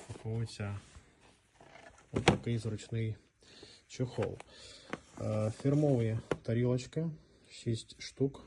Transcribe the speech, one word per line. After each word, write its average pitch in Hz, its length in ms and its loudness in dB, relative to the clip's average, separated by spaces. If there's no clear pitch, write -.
упаковується 110 720 -6
у - 80 2
такий - 380 4
зручний 110 580 -4
чохол. 110 500 -2
Е, 107 320 2
фірмові 135 560 6
тарілочки, 123 680 2
шість - 520 -4
штук - 440 -2